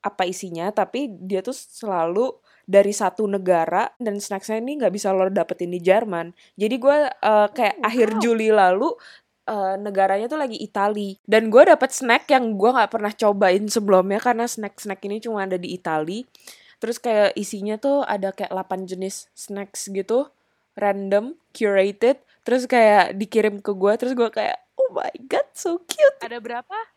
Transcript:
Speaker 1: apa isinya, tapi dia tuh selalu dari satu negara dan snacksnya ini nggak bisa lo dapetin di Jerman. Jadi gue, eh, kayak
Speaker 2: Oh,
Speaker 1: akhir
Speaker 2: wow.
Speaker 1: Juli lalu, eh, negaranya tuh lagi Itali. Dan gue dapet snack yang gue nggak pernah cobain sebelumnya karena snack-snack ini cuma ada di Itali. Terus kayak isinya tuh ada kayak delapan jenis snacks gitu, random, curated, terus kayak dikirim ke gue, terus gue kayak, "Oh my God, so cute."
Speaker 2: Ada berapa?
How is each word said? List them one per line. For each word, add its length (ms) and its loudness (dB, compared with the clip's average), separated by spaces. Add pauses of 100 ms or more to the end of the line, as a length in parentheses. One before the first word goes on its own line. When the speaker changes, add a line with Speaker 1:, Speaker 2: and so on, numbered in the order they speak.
Speaker 1:
apa 240 -6
isinya, 460 -6
tapi 380 -4
dia 320 -6
tuh 120 -8
selalu 760 -4 (340)
dari 280 4
satu 360 -2
negara 720 0
dan 200 -6
snacksnya 420 -6
ini 180 -6
nggak 140 2
bisa 200 -4
lo 180 2
dapetin 420 -4
di 80 -6
Jerman. 540 0 (240)
Jadi 200 -2
gue, 200 4 (160)
eh, 360 2
kayak 280 -2
Speaker 2:
Oh, 80 -4
Speaker 1:
akhir 260 2
Speaker 2:
wow. 100 -4
Speaker 1:
Juli 300 0
lalu, 380 4 (560)
eh, 320 -4
negaranya 500 0
tuh 100 -6
lagi 200 -4
Itali. 680 -4
Dan 260 2
gue 140 10
dapet 280 6
snack 360 0
yang 280 2
gue 140 2
nggak 220 2
pernah 220 -4
cobain 540 2
sebelumnya 520 2
karena 260 -2
snack-snack 580 -10
ini 160 -8
cuma 240 -6
ada 140 -4
di 140 -8
Itali. 540 -6 (520)
Terus 200 -8
kayak 380 2
isinya 420 -6
tuh 260 0
ada 280 -4
kayak 200 -10
delapan 340 -6
jenis 480 -10
snacks 540 -12
gitu, 420 -4 (460)
random, 600 -2 (160)
curated, 680 0 (240)
terus 220 -2
kayak 500 4
dikirim 440 -2
ke 120 -8
gue, 240 2
terus 180 -4
gue 140 0
kayak, 320 -4 (160)
"Oh 160 0
my 200 -6 (120)
God, 300 -2
so 300 -6
cute." 380 2
Speaker 2:
Ada 180 -12
berapa? 380 -12 (200)